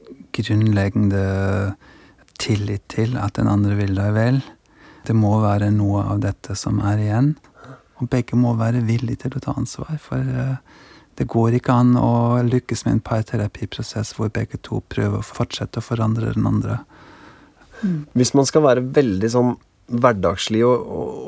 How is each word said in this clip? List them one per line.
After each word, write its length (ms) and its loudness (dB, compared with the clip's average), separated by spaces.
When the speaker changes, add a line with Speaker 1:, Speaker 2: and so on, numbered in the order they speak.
Speaker 1:
grunnleggende 1400 0
tillit 500 -2
til 300 -2
at 160 -4
den 160 0
andre 240 2
vil 220 0
deg 180 0
vel. 240 2
Det 140 0
må 240 4
være 320 2
noe 320 2
av 180 -2
dette 340 -4
som 240 -2
er 220 0
igjen. 300 2
Og 140 -6
begge 280 0
må 160 2
være 300 0
villige 400 -2
til 140 -6
å 40 -8
ta 140 -6
ansvar, 420 -8
for, 220 -6
eh, 360 -2
det 160 -4
går 300 2
ikke 160 0
an 220 4
å 160 2
lykkes 420 0
med 100 0
en 60 2
parterapiprosess 1120 -4
hvor 160 -4
begge 300 -6
to 280 -6
prøver 300 -2
å 80 -8
fortsette 520 -6
å 40 -2
forandre 520 -2
den 120 0
andre. 340 0
Speaker 2:
Mm. 300 -2
Speaker 3:
Hvis 220 2
man 120 6
skal 160 4
være 300 4
veldig 380 2
sånn 260 2
hverdagslig 760 0
og, 240 2
og, 200 -6